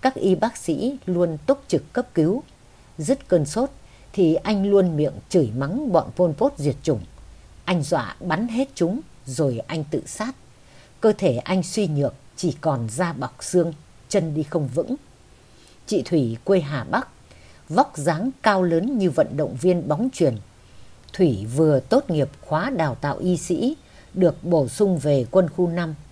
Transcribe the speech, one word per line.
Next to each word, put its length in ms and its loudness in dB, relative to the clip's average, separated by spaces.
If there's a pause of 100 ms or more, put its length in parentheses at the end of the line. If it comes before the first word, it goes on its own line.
các 140 2
y 200 2
bác 220 -2
sĩ 400 -2 (100)
luôn 400 0
túc 220 0
trực 240 -2
cấp 220 -2
cứu. 280 2 (560)
Dứt 300 -2
cơn 180 4
sốt 240 -2 (420)
thì 220 4
anh 360 0
luôn 260 4
miệng 160 0 (160)
chửi 280 2
mắng 360 -4
bọn 240 2
Pol 160 2
Pot 240 0
diệt 260 -2
chủng. 180 0 (640)
Anh 180 0
dọa 380 -2
bắn 280 -2
hết 260 -2
chúng, 260 0 (260)
rồi 400 -2
anh 240 -6
tự 160 -4
sát. 260 -8 (680)
Cơ 180 4
thể 180 2
anh 260 -2
suy 240 -2
nhược, 280 0 (220)
chỉ 240 -2
còn 300 -2
da 220 -4
bọc 280 -8
xương, 320 0 (360)
chân 260 0
đi 80 -2
không 320 -2
vững. 200 -2 (920)
Chị 160 0
Thủy 420 0
quê 160 4
Hà 240 -6
Bắc, 240 -4 (600)
vóc 280 2
dáng 340 0 (120)
cao 200 4
lớn 360 0
như 120 2
vận 260 0
động 240 -2
viên 280 2
bóng 240 0
chuyền. 240 2 (760)
Thủy 340 2 (100)
vừa 240 4
tốt 300 0
nghiệp 180 0 (120)
khóa 300 -2
đào 240 0
tạo 240 -4
y 180 0
sĩ, 400 -2 (380)
được 300 2
bổ 240 2
sung 300 0
về 320 2
quân 180 4
khu 200 -2
năm. 260 -4 (180)